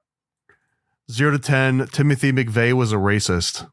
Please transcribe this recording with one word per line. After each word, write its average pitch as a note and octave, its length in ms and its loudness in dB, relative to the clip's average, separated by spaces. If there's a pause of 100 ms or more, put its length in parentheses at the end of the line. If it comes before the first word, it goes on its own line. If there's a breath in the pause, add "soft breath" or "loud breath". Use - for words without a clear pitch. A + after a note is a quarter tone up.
(1120)
Zero C3+ 220 0
to C#3+ 60 0
ten, C3 520 0
Timothy C#3+ 420 0
McVeigh A#2+ 420 0
was A#2+ 180 0
a G#2+ 40 0
racist. G2 760 -2